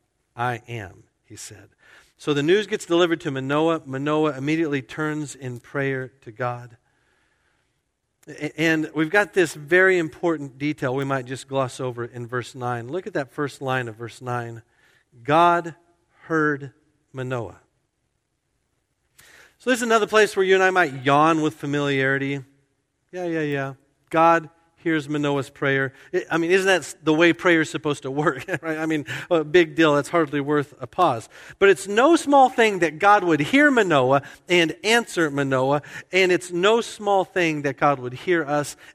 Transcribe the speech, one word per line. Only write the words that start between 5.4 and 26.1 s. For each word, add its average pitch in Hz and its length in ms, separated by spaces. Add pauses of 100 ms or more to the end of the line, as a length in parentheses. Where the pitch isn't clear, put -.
prayer 135 520 (100)
to 120 100
God. 120 440 (1500)
A-, 151 320
and 160 340
we've 156 160
got 208 240
this 170 200
very 180 440
important 151 600
detail 143 360
we 139 100
might 135 220
just 127 220
gloss 135 320
over 120 240
in 120 220
verse 120 280
nine. 123 340
Look 180 180
at 190 80
that 139 180
first 143 300
line 127 260
of 110 80
verse 113 240
nine. 120 420 (600)
God 165 520 (480)
heard 151 500 (400)
Manoah. 127 480 (2000)
So - 120
this 247 80
is 240 60
another 226 220
place 208 300
where 196 80
you 190 100
and 190 80
I 185 80
might 143 340
yawn 151 360
with 151 140
familiarity. 139 920 (640)
Yeah, 180 140
yeah, 165 160
yeah. 139 340 (360)
God 165 400 (300)
hears 156 280
Manoah's 147 420
prayer. 135 420 (200)